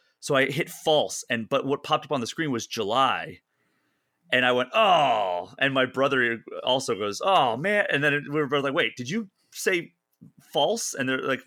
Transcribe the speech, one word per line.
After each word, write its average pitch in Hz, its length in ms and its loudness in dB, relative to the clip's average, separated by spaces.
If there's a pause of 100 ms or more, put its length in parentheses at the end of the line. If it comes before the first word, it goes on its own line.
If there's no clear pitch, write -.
(200)
So - 140 -2
I 135 160 2
hit 165 200 -4
false, - 580 0
and, 113 200 -4
but 139 180 -2
what 135 160 -2
popped 151 240 -4
up - 60 -6
on 139 80 0
the 113 60 -4
screen 160 240 -4
was 117 160 -4
July. 107 720 0 (920)
And 127 140 2
I 127 60 4
went, 123 220 0
"Oh." 113 840 2
And 135 160 0
my 131 100 2
brother 127 580 0 (200)
also 127 320 0
goes, 101 280 -4
"Oh, 147 340 4
man." 202 360 0
And 151 100 0
then 143 120 2
it, 143 120 -2
we 143 140 -6
were 147 60 0
both 139 180 0
like, 139 80 -2
"Wait, 170 240 0
did 123 140 -8
you 208 180 -4 (240)
say 180 400 -2 (600)
false?" 170 420 0
And 131 140 -2
they're 131 120 0
like, 131 260 -2